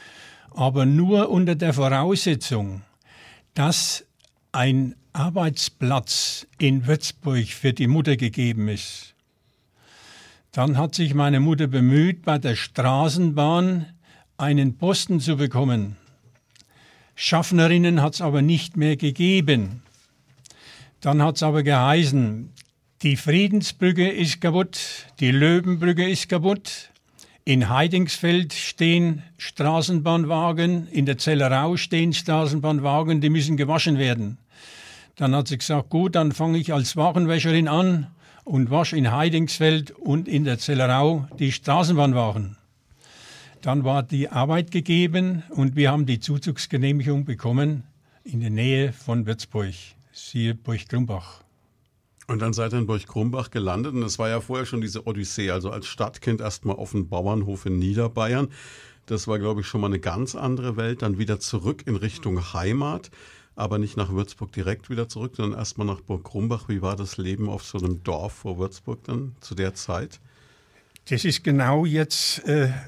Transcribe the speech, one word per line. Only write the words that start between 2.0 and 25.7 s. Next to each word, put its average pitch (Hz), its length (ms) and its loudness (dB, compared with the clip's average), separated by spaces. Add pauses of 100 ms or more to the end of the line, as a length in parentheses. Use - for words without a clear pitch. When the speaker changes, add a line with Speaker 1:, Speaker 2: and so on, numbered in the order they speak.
Speaker 1:
dass - 500 0 (460)
ein 131 420 2 (200)
Arbeitsplatz 151 1300 -2 (140)
in 135 260 2
Würzburg 135 640 -2
für - 260 -2
die 127 140 0
Mutter 143 300 2
gegeben 113 500 -2
ist. - 480 -8 (1400)
Dann 135 260 2
hat 139 160 0
sich 151 220 0
meine 143 240 4
Mutter 156 260 4
bemüht, 139 580 4
bei 151 140 2
der 120 180 0
Straßenbahn 156 1300 2 (500)
einen 139 400 2
Posten 180 420 0
zu 147 180 0
bekommen. 123 580 0 (1200)
Schaffnerinnen 170 840 4
hat's 151 200 0
aber 143 220 2
nicht 160 340 2
mehr 151 200 2
gegeben. 147 840 2 (1200)
Dann 147 200 4
hat's 151 200 2
aber 151 220 2
geheißen, 135 880 4 (500)
die 139 160 2
Friedensbrücke 185 920 2
ist 160 300 -2
kaputt, - 680 -2 (120)
die 127 120 4
Löwenbrücke 175 760 4